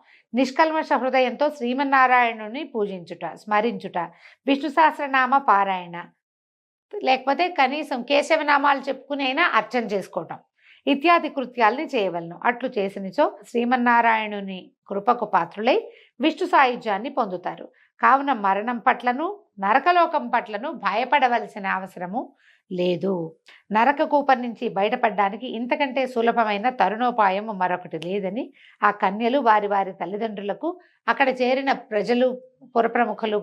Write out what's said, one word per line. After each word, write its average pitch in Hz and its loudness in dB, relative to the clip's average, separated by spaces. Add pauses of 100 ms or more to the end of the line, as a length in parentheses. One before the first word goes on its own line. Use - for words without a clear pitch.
(320)
నిష్కల్మష 302 0 (100)
హృదయంతో 254 2 (100)
శ్రీమన్నారాయణుని 247 2 (100)
పూజించుట, 185 -6 (180)
స్మరించుట, 208 -2 (500)
విష్ణు 277 0
సహస్రనామ 277 4 (180)
పారాయణ, 185 2 (1120)
లేకపోతే 262 2 (140)
కనీసం 285 0 (100)
కేశవనామాలు 285 2
చెప్పుకుని 277 -6
అయినా 285 0 (140)
అర్చన 226 -2
చేసుకోవటం 175 -6 (540)
ఇత్యాది 330 4
కృత్యాల్ని 247 0
చేయవలను. 175 -2 (120)
అట్లు 247 -2
చేసినచో 196 -2 (240)
శ్రీమన్నారాయణుని 233 0 (300)
కృపకు 208 -2
పాత్రులై 208 0 (500)
విష్ణు 320 0
సాయుధ్యాన్ని 247 2
పొందుతారు. 180 -6 (360)
కావున 269 4 (120)
మరణం 214 0
పట్లను 247 0 (380)
నరకలోకం 320 4 (100)
పట్లను 220 -4 (160)
భయపడవలసిన 226 0 (120)
అవసరము 185 -8 (580)
లేదు. 180 0 (640)
నరక 277 4 (100)
కూపం 285 4
నుంచి 226 -6 (100)
బయటపడడానికి 208 0 (100)
ఇంతకంటే 262 -2 (100)
సులభమైన 226 0 (120)
తరుణోపాయం 208 0 (160)
మరొకటి 180 -4
లేదని 196 -6 (440)
ఆ - 4 (120)
కన్యలు 226 0
వారి 208 4
వారి 190 -2
తల్లిదండ్రులకు, 202 -6 (420)
అక్కడ 269 2 (140)
చేరిన 254 0 (200)
ప్రజలు, 240 2 (480)
పురప్రముఖులు 220 0